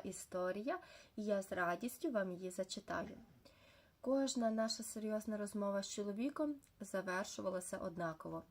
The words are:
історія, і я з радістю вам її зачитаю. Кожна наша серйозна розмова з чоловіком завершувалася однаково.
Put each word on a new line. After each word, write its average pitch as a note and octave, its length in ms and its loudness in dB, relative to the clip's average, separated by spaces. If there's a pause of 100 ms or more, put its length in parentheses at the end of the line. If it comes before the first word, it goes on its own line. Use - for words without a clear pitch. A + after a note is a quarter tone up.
історія, G3 760 0 (360)
і G#3+ 80 -4
я G#3 180 4
з - 100 -8
радістю F3+ 600 0
вам G3 200 4
її F#3 180 -4
зачитаю. F#3 680 -4 (840)
Кожна B3+ 500 4
наша A3 320 2
серйозна G#3+ 540 -2
розмова G3+ 460 0
з G3 60 -6
чоловіком A#3+ 680 0 (240)
завершувалася F#3+ 1000 -2
однаково. E3 720 -4